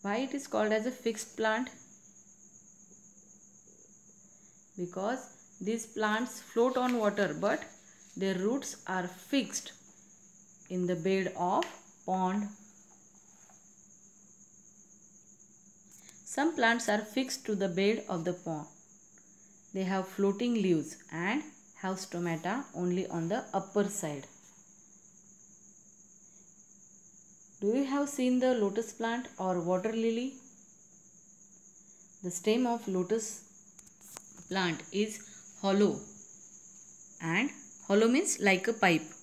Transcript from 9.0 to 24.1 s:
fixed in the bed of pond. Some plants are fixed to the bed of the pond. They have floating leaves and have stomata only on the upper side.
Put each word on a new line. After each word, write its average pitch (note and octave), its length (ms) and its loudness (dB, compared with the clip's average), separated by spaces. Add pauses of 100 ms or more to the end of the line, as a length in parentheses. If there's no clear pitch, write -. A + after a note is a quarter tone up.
fixed - 680 -4 (1000)
in F3+ 160 0
the F3 100 0
bed F#3+ 400 0
of F#3+ 280 0 (420)
pond. F#3 420 0 (3750)
Some D#4 320 0
plants A#3 320 4
are G#3 100 2
fixed B3+ 480 -2
to G#3+ 80 0
the G3 140 0
bed G3 400 2
of E3 160 -2
the F3 80 0
pond. D#3+ 340 -6 (1080)
They F#3+ 80 -2
have F#3+ 260 0
floating G3+ 460 2
leaves F3+ 420 2 (160)
and G3 300 0 (400)
have F#3+ 140 -2
stomata F3 680 -2 (100)
only F3+ 340 0
on E3 200 -4
the G#3+ 240 -2
upper G3 360 0
side. D3 380 -6 (3250)